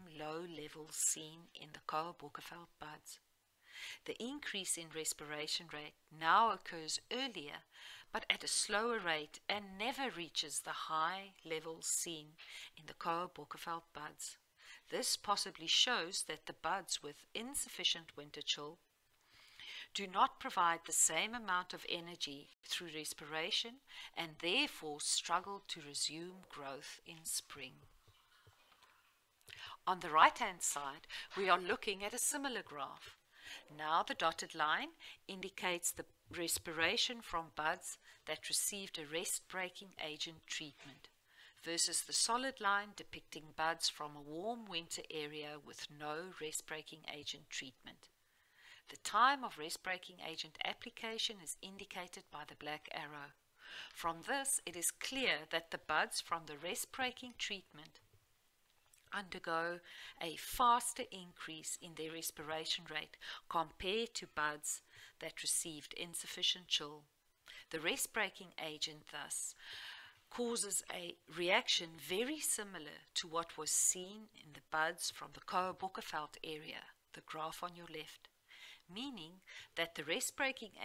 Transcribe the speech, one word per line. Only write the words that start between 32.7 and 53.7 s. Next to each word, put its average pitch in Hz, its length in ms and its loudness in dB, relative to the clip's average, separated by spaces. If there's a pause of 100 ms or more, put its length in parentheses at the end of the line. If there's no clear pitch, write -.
Now 156 240 6
the 262 120 0
dotted 165 380 2
line 165 360 4 (400)
indicates 185 640 -2
the - 140 -6 (300)
respiration 175 840 2
from 165 320 -2
buds 160 420 0 (300)
that 156 220 -4
received 196 500 0
a 151 80 -4 (100)
rest-breaking 185 720 -2 (140)
agent 156 340 -6 (100)
treatment 143 580 -8 (580)
versus 165 380 2
the 156 100 -6
solid 254 480 4
line 202 360 4
depicting - 480 -12 (120)
buds 165 320 4
from 147 280 -4
a 147 120 -12
warm 214 400 -4
winter 170 400 -4
area 151 560 -6
with - 220 -10 (140)
no 151 160 -2 (260)
rest-breaking 156 600 -6 (140)
agent 151 320 -8
treatment. - 600 -10 (840)
The - 80 -14
time 254 460 6
of 196 140 -8
rest-breaking 180 580 -6 (140)
agent 160 320 -8
application 220 800 -4
is - 200 -8
indicated 190 680 -10
by 147 160 -8
the 143 80 -14
black 151 380 -8
arrow. 147 400 -8 (600)